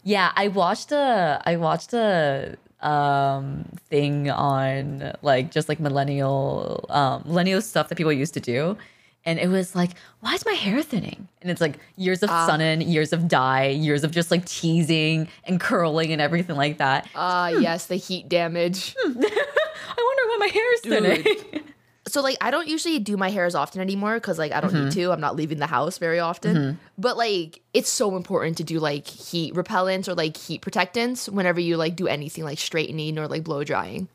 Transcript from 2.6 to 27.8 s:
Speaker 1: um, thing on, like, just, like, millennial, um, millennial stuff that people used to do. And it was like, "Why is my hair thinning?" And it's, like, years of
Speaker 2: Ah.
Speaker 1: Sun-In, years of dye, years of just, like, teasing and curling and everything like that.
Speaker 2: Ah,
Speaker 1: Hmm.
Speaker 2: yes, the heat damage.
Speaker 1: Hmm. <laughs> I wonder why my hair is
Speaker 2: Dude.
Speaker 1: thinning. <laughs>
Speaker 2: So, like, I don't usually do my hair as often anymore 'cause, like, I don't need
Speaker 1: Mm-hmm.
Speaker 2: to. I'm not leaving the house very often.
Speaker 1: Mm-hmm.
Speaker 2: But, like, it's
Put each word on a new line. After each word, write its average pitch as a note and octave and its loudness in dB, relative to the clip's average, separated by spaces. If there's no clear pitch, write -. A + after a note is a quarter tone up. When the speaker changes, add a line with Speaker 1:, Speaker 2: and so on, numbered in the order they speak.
Speaker 1:
um, C#3 0
thing C#3+ 2
on, C3+ 0
like, C3+ 4
just, D#3 -2
like, D3+ 0
millennial, C#3 0
um, C3+ 2
millennial F3+ 2
stuff D#3+ -2
that E3+ -6
people D#3+ 2
used C#3+ 0
to C3+ -4
do. D3+ -2
And E3 -2
it F3 0
was F#3 0
like, F3+ 2
"Why A#3+ -2
is F#4+ -2
my A4 0
hair A#3 0
thinning?" - -6
And F3+ -4
it's, E3+ -2
like, D#3 0
years F#3 0
of G#3 0
Speaker 2:
Ah. E3 4
Speaker 1:
Sun-In, D#3+ 4
years D#3 2
of E3+ 0
dye, C3+ 4
years D3 2
of D#3+ 0
just, E3 0
like, F3 2
teasing D#3+ 2
and F3+ 0
curling E3 2
and D3+ -2
everything E3+ 0
like D3 0
that. C#3 2
Speaker 2:
Ah, F3+ 0
Speaker 1:
Hmm. G4+ 4
Speaker 2:
yes, E3+ 0
the F3+ -4
heat F#3 -6
damage. F3 0
Speaker 1:
Hmm. C#4+ -2
<laughs> - -
I B3+ 2
wonder C5 2
why A#4 0
my G#4 2
hair A4+ 2
is A#4 -2
Speaker 2:
Dude. F3+ 2
Speaker 1:
thinning. - 0
<laughs> - -20
Speaker 2:
So, C#4+ 0
like, C4+ 0
I A#3+ 2
don't D#4 -2
usually D#4 -2
do G3+ -2
my F#3+ 0
hair F#3+ 0
as F3 0
often D3+ -2
anymore G3 -2
'cause, F#3 -4
like, D#3 -2
I - 0
don't F#3+ 0
need D#3 2
Speaker 1:
Mm-hmm. F#3+ 0
Speaker 2:
to. F3+ 0
I'm D#3+ 0
not D3 -2
leaving D3+ -4
the D3 -2
house D3+ -2
very E3+ 0
often. E3+ 0
Speaker 1:
Mm-hmm. C#3+ 0
Speaker 2:
But, A#3+ 0
like, G3 -2
it's A#3 2